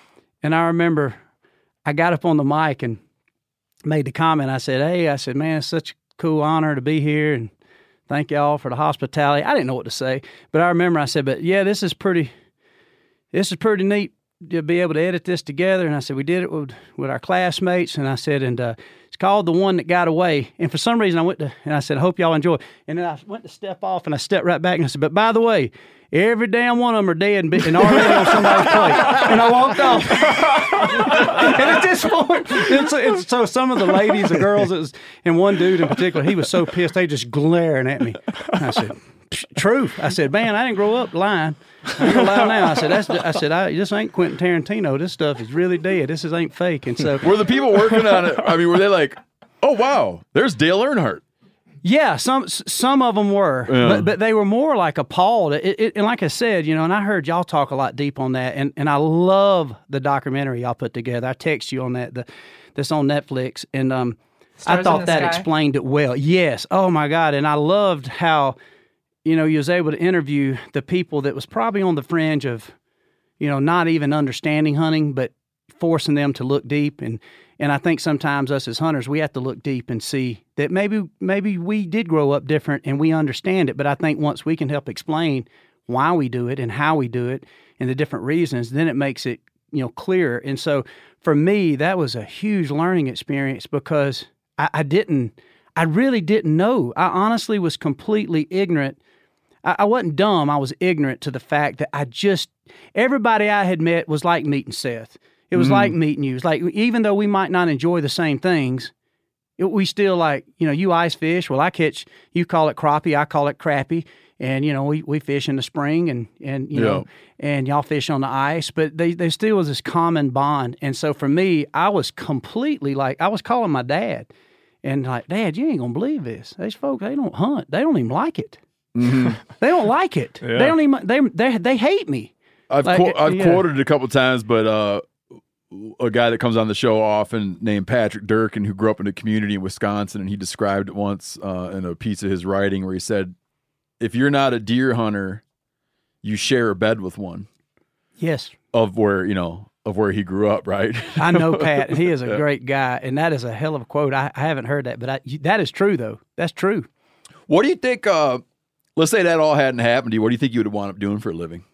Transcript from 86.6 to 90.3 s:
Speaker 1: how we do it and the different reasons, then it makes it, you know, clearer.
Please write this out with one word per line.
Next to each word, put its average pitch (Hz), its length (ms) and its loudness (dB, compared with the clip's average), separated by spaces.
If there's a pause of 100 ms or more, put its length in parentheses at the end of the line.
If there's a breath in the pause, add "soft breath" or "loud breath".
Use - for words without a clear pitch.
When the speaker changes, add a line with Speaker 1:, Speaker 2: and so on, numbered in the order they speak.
Speaker 1:
how 147 240 0
we 135 120 0
do 120 200 -4
it 131 160 -8 (340 soft breath)
and 127 100 -4
the 131 60 -2
different 139 300 -6
reasons, 139 460 -2
then 156 180 0
it 127 80 -4
makes 139 300 -4
it, 123 140 -6 (320)
you 147 80 -2
know, 123 100 -6
clearer. 170 480 -2